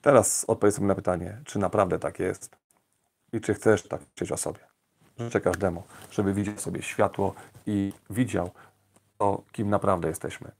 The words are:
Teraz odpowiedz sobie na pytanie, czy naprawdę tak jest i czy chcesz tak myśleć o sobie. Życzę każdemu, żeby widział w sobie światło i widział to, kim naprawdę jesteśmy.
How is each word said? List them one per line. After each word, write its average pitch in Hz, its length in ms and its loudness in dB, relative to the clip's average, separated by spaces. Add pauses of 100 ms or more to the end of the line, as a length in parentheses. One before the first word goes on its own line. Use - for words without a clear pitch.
Teraz 131 420 6
odpowiedz 104 300 2
sobie 101 120 0
na 98 80 4
pytanie, 95 500 -4
czy - 140 -6
naprawdę 95 400 2
tak - 200 -6
jest - 380 -4 (760)
i 113 80 -4
czy 104 140 0
chcesz 107 280 4
tak - 180 -10
myśleć - 320 -8
o - 40 -2
sobie. - 240 -6 (580)
Życzę 117 220 -2
każdemu, 87 420 0 (280)
żeby 98 240 0
widział 104 200 -2
w - 60 -14
sobie - 220 -6
światło 98 520 0 (320)
i 98 260 -2 (180)
widział 98 400 -2 (680)
to, 101 240 0 (100)
kim 104 180 -2
naprawdę 95 380 2
jesteśmy. - 520 -8